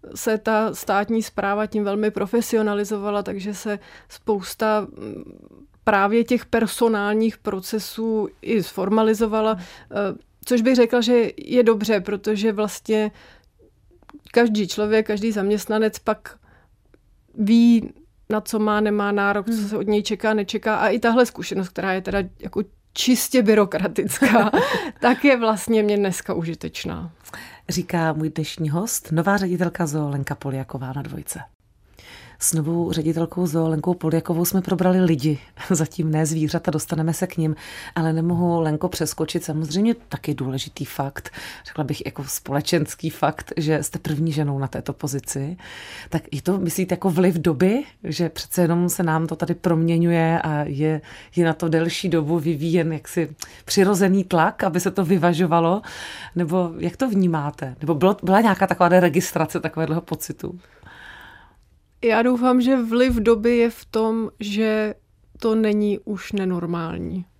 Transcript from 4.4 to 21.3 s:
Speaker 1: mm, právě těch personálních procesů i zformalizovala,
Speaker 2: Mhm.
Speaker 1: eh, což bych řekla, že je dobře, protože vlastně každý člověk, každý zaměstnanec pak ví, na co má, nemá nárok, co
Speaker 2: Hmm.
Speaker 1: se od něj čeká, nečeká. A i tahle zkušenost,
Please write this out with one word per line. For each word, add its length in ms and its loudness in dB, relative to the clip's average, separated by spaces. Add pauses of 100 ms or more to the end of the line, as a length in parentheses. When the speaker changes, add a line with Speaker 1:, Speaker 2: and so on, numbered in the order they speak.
Speaker 1:
mm, 240 -12 (640)
právě 400 4
těch 220 0
personálních 920 0
procesů 920 -4 (140)
i 200 0
zformalizovala, 920 0
Speaker 2:
Mhm. 80 -10 (280)
Speaker 1:
eh, 280 -4 (260)
což 180 2
bych 140 4
řekla, 240 4
že 360 2
je 260 2
dobře, 380 2
protože 520 -2
vlastně 580 -2 (1200)
každý 360 2
člověk, 380 0
každý 260 -2
zaměstnanec 680 -2
pak 380 -6 (1040)
ví, 520 6 (400)
na 100 0
co 180 -6
má, 220 2
nemá 320 0
nárok, 340 0
co 60 -2
Speaker 2:
Hmm. 160 -2
Speaker 1:
se 100 -4
od 80 -4
něj 160 2
čeká, 320 -2
nečeká. 420 -2
A 120 2
i 100 2
tahle 280 4
zkušenost, 420 -6